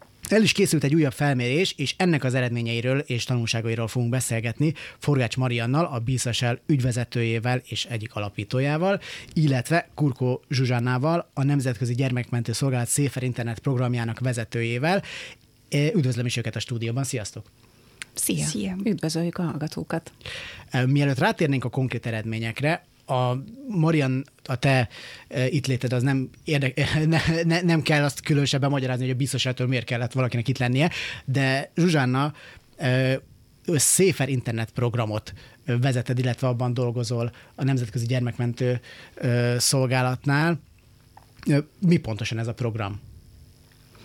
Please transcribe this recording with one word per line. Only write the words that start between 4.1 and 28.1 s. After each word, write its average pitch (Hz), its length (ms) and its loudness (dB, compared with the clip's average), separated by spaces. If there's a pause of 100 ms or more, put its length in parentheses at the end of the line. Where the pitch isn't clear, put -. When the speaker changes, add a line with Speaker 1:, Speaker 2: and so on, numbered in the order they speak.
Speaker 1:
beszélgetni 120 640 0 (260)
Forgács 131 380 2
Mariannal, 127 480 0
a 143 140 -4
Be 120 180 -2
Social 120 500 -2
ügyvezetőjével 120 1040 0
és - 160 -6
egyik 110 300 -8
alapítójával, 139 840 -2 (320)
illetve 151 600 0
Kurkó 127 560 0
Zsuzsannával, 127 840 0
a 139 80 -2
Nemzetközi 131 520 0
Gyermekmentő 123 580 -2
Szolgálat 123 360 0
Safer 131 340 0
Internet 117 360 -4
programjának 120 600 0
vezetőjével. 123 840 0 (680)
Ö, 147 240 2
üdvözlöm 127 320 0
is 120 100 -4
őket 113 200 -4
a 110 40 -4
stúdióban, 117 440 -4
sziasztok! 110 420 -8 (680)
Speaker 2:
Szia! 160 300 -2
Speaker 3:
Szia! 190 400 -4
Speaker 2:
Üdvözöljük 165 540 -2
a 185 40 -2
hallgatókat! 160 720 -6 (600)
Speaker 1:
Ö, 127 140 2
mielőtt 139 320 2
rátérnénk 147 460 2
a 123 40 -2
konkrét 123 380 -2
eredményekre, 113 800 -2 (260)
a 127 320 0 (260)
Marian, 156 560 2 (200)
a 131 120 -4
te, 131 320 2 (400)
ö, 127 160 -2
itt 131 220 0
léted, 127 260 0
az 123 100 0
nem 135 260 0 (160)
érdek-, 135 320 0 (180)
<laughs> 156 120 2
ne, 160 120 4 (260)
ne, 165 160 2
nem 165 220 4
kell 147 220 4
azt 143 160 -2